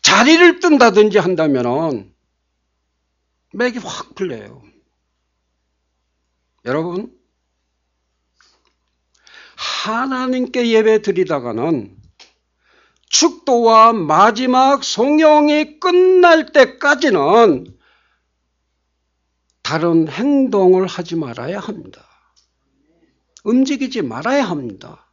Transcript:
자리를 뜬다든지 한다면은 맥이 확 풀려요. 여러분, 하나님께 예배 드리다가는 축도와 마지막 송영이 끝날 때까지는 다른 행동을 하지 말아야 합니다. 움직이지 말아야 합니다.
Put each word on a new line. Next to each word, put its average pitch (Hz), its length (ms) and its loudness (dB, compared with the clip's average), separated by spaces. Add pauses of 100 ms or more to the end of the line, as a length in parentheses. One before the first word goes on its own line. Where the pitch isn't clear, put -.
자리를 330 580 2
뜬다든지 214 580 2
한다면은 143 960 -2 (1400)
맥이 240 260 -4
확 - 360 -16
풀려요. 120 460 -10 (2000)
여러분, 170 520 -8 (2500)
하나님께 254 1120 -4
예배 220 320 2
드리다가는 139 920 -4 (1120)
축도와 233 840 2
마지막 240 920 0
송영이 302 960 0
끝날 359 720 4
때까지는 233 1160 2 (1900)
다른 160 460 -2
행동을 196 800 0
하지 170 280 -10
말아야 139 440 -10
합니다. - 440 -16 (1400)
움직이지 254 580 -2
말아야 160 420 -4
합니다. 123 680 -12